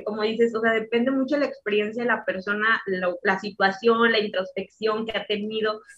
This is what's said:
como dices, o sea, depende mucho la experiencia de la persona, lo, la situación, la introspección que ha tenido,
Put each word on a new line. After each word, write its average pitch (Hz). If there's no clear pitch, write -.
como 214
dices, 226
o 220
sea, 226
depende 233
mucho 269
la 277
experiencia 214
de 240
la 233
persona, 208
lo, 185
la 190
situación, 226
la 226
introspección 208
que 214
ha 196
tenido, 214